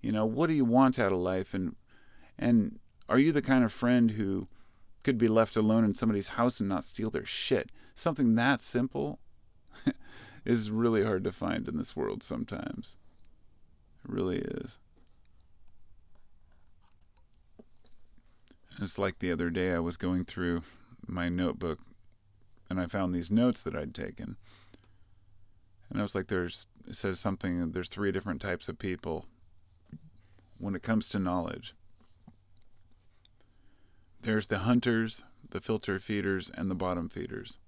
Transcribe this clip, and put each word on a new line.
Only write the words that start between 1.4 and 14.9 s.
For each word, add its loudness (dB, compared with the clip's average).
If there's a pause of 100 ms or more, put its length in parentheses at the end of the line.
And, -2 (640)
and 4 (300)
are 6
you 6
the 2
kind 4
of 0
friend 4
who -2 (540)
could 2
be 6
left 4
alone 6
in 4
somebody's 2
house 0
and 0
not -2
steal -4
their -2
shit? 0 (240)
Something 2
that 4
simple -2 (680)
<laughs> 2 (520)
is 2
really 4
hard 0
to -2
find -2
in -4
this -6
world -2
sometimes. -8 (1080)
It -12
really 0
is. -6 (4000)